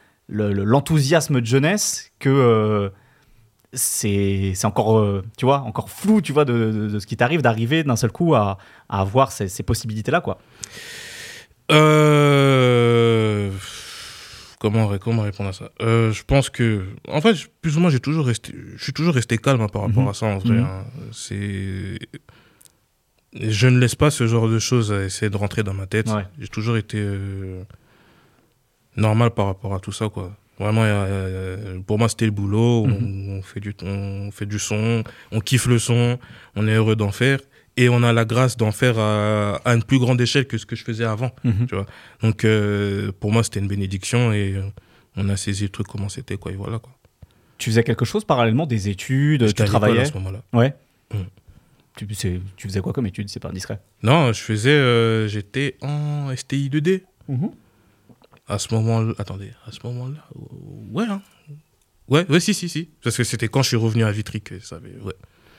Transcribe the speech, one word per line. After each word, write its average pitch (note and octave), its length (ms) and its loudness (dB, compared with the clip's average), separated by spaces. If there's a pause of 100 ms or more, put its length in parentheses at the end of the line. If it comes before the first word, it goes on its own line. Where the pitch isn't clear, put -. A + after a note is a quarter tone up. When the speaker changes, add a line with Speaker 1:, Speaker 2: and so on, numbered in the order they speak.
(280)
Speaker 1:
le, G#2 240 -2
le, G2 100 -2
l'enthousiasme C#3+ 800 2
de A2+ 60 0
jeunesse C#3 760 0
que, - 80 0
euh, A2 640 4 (840)
c'est, G2 840 0
c'est G#2 120 -2
encore, A2 340 2
euh, G2+ 240 0 (120)
tu B2 100 -2
vois, C#3 160 4
encore - 280 -8
flou, G#3 300 2
tu C#3+ 120 -2
vois, D3 120 4
de, A#2 260 2
de, G#2+ 200 -2
de G#2 100 -2
ce - 80 -10
qui A2 80 -8
t'arrive, B2 260 2
d'arriver A#2 400 2
d'un C3 140 0
seul A2+ 160 0
coup E3 240 2
à, G2+ 220 2 (300)
à G2 120 -2
avoir B2 320 2
ces, G2 160 -6
ces - 160 -10
possibilités-là, A2+ 560 -2
quoi. - 180 -6 (1300)
Speaker 2:
Euh, B2+ 1800 6 (1080)
comment A2 300 2
ré-, G2 100 -2
comment A2+ 240 -2
répondre G2+ 280 -4
à - 20 -6
ça ? - 180 -14 (100)
Euh, A2+ 320 2
je G#2 120 -8
pense C#3 260 2
que, A2 340 0 (240)
en D3+ 120 -2
fait, G#3+ 140 4
je, C#3+ 120 -6 (140)
plus D3+ 160 -2
ou D#3+ 40 4
moins, F3 100 4
j'ai B2+ 100 4
toujours D3+ 260 -2
resté, - 260 -4 (240)
je - 60 -18
suis C#3 100 -6
toujours D#3+ 220 0
resté A#2 240 0
calme, C3+ 220 2
hein, G#2+ 80 0
par G2+ 140 -6
rapport G#2+ 200 2
Speaker 1:
Mhm. C3 60 2
Speaker 2:
à G2 60 -6
ça, A2+ 120 -4
en G2+ 120 0
vrai, A2+ 180 2
Speaker 1:
Mhm. A#2+ 80 4
Speaker 2:
hein. F#2+ 200 -6 (280)
C'est, G2 840 -8 (1400)
je G#2+ 280 2
ne B2 100 6
laisse B2 160 4
pas D3+ 160 4
ce B2+ 160 0
genre A2+ 220 2
de A2+ 100 2
choses G#2+ 340 0
à G2 120 -2
essayer G2+ 260 -4
de G2+ 60 -2
rentrer G#2 260 -2
dans G2 120 -6
ma F#2+ 120 -8
tête. A2 240 -2
Speaker 1:
Ouais. G#2 160 -2 (120)
Speaker 2:
J'ai B2+ 100 -14
toujours A2+ 280 -2
été, G#2+ 240 -4
euh, G2 640 -6 (1300)
normal A2 340 4
par G#2+ 160 0
rapport G2 280 -6
à F#2+ 60 -6
tout G2 120 -10
ça, A2 180 -4
quoi. G2+ 260 -10 (220)
Vraiment, G#2+ 260 2
y A2 60 4
a, G2+ 180 0
y G2 40 -2
a, F#2+ 160 -4
y F#2 500 -8
a, F#2+ 80 -10
pour G#2 120 0
moi, A#2 120 4
c'était - 160 -2
le A2 60 2
boulot. G#2+ 540 2
Speaker 1:
Mhm. A#2+ 60 2
Speaker 2:
On, G2 460 -4
on F#2 40 -10
fait - 180 -14
du, G2+ 220 -10
on G2 480 -6
fait G2+ 160 -10
du G#2 120 -4
son, A2 440 -2 (280)
on A2+ 100 -2
kiffe - 260 0
le B2 120 4
son, A#2+ 400 0 (380)
on G#2 120 0
est A2 60 2
heureux A2 220 4
d'en G#2 160 0
faire. C3+ 260 0 (400)
Et B2 100 6
on A#2+ 140 4
a A#2+ 100 4
la A#2 140 2
grâce A#2 320 0
d'en A2 120 2
faire A#2 280 0
à, G#2+ 640 0
à A#2+ 100 4
une A2+ 80 4
plus C3+ 160 2
grande B2 220 2
échelle B2 260 0
que A2+ 120 -6
ce - 80 -14
que A#2 100 -10
je - 80 -12
faisais A2+ 220 -4
avant, A2+ 240 -4 (120)
Speaker 1:
Mhm. A#2 240 0
Speaker 2:
tu - 80 -6
vois. G2 120 -4 (360)
Donc, A2 220 2
euh, G#2 720 2
pour G#2 140 -2
moi, A2+ 100 4
c'était G#2+ 180 -4
une G2+ 60 -2
bénédiction G2+ 640 -2
et, G2 260 -2
euh, F#2+ 60 -4 (540)
on G2+ 140 -2
a F#2+ 80 0
saisi G2+ 240 -4
le G2 80 0
truc - 180 -8
comment G2+ 220 -8
c'était, - 260 -10
quoi, - 160 -10
et G2 40 -10
voilà, G#2+ 240 -8
quoi. - 120 -20 (640)
Speaker 1:
Tu - 140 -4
faisais A2+ 120 6
quelque - 220 0
chose G#3 220 -2
parallèlement, B2+ 400 2
des G#2+ 240 -2
études, C3+ 560 2
Speaker 2:
J'étais G#2 80 2
Speaker 1:
tu - 80 0
Speaker 2:
à - 20 4
l'école G#2 160 2
Speaker 1:
travaillais ? A2+ 220 4
Speaker 2:
à - 20 0
ce D3 80 -2
moment-là. F#2+ 300 -8 (100)
Speaker 1:
Ouais. B2+ 220 4 (400)
Speaker 2:
Mm. - 20 -4 (800)
Speaker 1:
Tu, G#2 180 -10
c'est, F2+ 260 -4 (160)
tu - 120 -12
faisais G2 140 -4
quoi F#2 100 -4
comme A#2+ 140 -2
études ? G2+ 240 -8
C'est - 100 -12
pas - 80 -10
indiscret. F#2 320 -10 (220)
Speaker 2:
Non, B2+ 320 4
je - 80 -8
faisais, G#2+ 260 -2
euh, A#2 580 4
j'étais G#2+ 540 -6
en D3 500 -4
S C3 160 -8
T C#3 120 -4
I C#3 100 -2
deux D3+ 140 0
D. F#3+ 220 0 (240)
Speaker 1:
Mhm. D3 240 -2 (960)
Speaker 2:
À G2+ 100 -2
ce - 160 -6
moment-là, A2+ 420 0
attendez, F#2+ 340 -10 (160)
à A2 60 -16
ce - 140 -18
moment-là, B2 420 -12 (640)
ouais, F#3+ 160 -2
hein. G3 140 -6 (840)
Ouais, D#3 220 2
ouais, D#3+ 120 4
si, G#3 120 2
si, F3 160 -6
si. D#3 220 -8 (120)
Parce A#2 140 -2
que B2 80 0
c'était A#2 240 -2
quand C3+ 140 2
je - 60 0
suis B2 100 2
revenu A2+ 260 2
à G#2+ 80 2
Vitry G#2+ 300 -8
que - 180 -16
ça - 160 -16
avait, - 260 -18
ouais. G2+ 120 -10 (440)